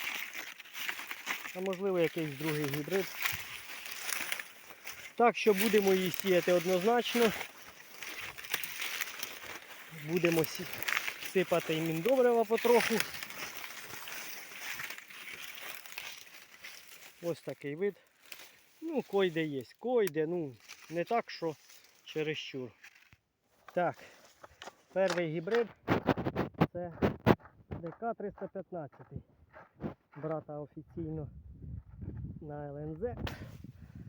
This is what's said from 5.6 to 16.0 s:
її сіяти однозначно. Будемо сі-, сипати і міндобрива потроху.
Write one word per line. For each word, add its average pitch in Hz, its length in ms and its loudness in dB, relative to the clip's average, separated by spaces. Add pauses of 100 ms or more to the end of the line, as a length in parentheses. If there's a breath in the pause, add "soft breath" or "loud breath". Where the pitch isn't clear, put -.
її 185 160 2
сіяти 180 420 4
однозначно. 196 800 4 (2750)
Будемо 165 400 4
сі-, 175 220 -6 (680)
сипати 170 420 4
і 160 60 2
міндобрива 226 640 8
потроху. 226 500 6 (4000)